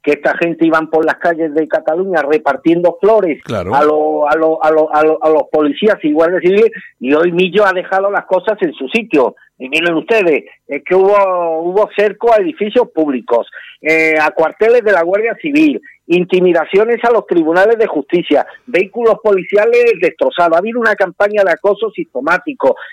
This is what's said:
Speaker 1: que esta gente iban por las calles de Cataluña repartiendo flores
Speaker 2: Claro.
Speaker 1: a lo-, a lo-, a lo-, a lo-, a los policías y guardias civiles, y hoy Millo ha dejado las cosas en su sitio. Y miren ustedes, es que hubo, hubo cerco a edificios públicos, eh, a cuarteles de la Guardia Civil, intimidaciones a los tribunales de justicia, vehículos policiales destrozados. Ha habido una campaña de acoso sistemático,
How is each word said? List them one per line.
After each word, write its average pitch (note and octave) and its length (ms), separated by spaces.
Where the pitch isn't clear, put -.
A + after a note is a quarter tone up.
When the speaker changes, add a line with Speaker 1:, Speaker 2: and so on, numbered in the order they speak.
Speaker 1:
que D3 100
esta D3 240
gente E3 300
iban D#3+ 240
por D#3+ 160
las D3+ 100
calles D#3+ 380
de D#3 120
Cataluña E3 540
repartiendo E3 720
flores G3 420
Speaker 2:
Claro. G2+ 320
Speaker 1:
a C#3+ 80
lo-, D3+ 480
a D#3 60
lo-, D#3+ 260
a D#3 80
lo-, D#3 240
a D3+ 80
lo-, D#3 220
a D#3 60
los D3+ 200
policías D#3 520
y D3+ 100
guardias E3 300
civiles, G3+ 300
y C3+ 160
hoy E3+ 180
Millo F#3 320
ha F#3+ 80
dejado F#3+ 380
las F#3 160
cosas G3 340
en D3+ 140
su C3+ 140
sitio. C#3+ 460
Y B2+ 100
miren E3 260
ustedes, E3 500
es F#3+ 180
que F#3 100
hubo, F#3 680
hubo F#3+ 320
cerco G#3+ 380
a A3 40
edificios G#3 580
públicos, B2 520
eh, D#3+ 360
a D3+ 120
cuarteles A3 520
de G#3 100
la F3 100
Guardia G3+ 380
Civil, D3 420
intimidaciones F3+ 1000
a A#3 80
los G#3 140
tribunales F3+ 520
de A3 80
justicia, - 600
vehículos A3 560
policiales G#3 600
destrozados. E3 540
Ha E3 40
habido A3+ 220
una A3 140
campaña G3+ 500
de F3+ 80
acoso G3+ 380
sistemático, E3+ 840